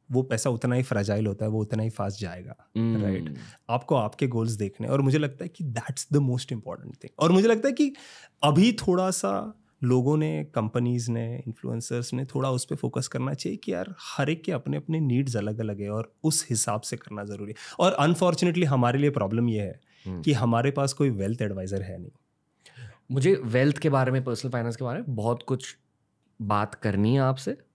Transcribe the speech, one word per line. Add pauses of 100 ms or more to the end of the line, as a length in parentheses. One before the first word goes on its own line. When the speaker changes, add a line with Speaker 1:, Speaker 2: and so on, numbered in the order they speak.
(120)
Speaker 1:
वो
पैसा
उतना
ही
फ्रेजाइल
होता
है,
वो
उतना
ही
फास्ट
जाएगा, (220)
Speaker 2:
हम्म।
Speaker 1:
राइट? (340)
आपको
आपके
गोल्स
देखने
हैं,
और
मुझे
लगता
है
कि
that's
the
most
important
thing। (100)
और
मुझे
लगता
है
कि (500)
अभी
थोड़ा
सा (220)
लोगों
ने,
कंपनीज
ने,
इन्फ्लुएंसर्स
ने
थोड़ा
उस
पे
फोकस
करना
चाहिए
कि
यार,
हर
एक
के
अपने-अपने
नीड्स
अलग-अलग
है
और
उस
हिसाब
से
करना
ज़रूरी
है। (240)
और
unfortunately
हमारे
लिए
प्रॉब्लम
ये
है (240)
Speaker 2:
हम्म।
Speaker 1:
कि
हमारे
पास
कोई
वेल्थ
एडवाइजर
है
नहीं। (1000)
Speaker 2:
मुझे
वेल्थ
के
बारे
में,
पर्सनल
फाइनेंस
के
बारे
में
बहुत
कुछ (640)
बात
करनी
है
आपसे, (180)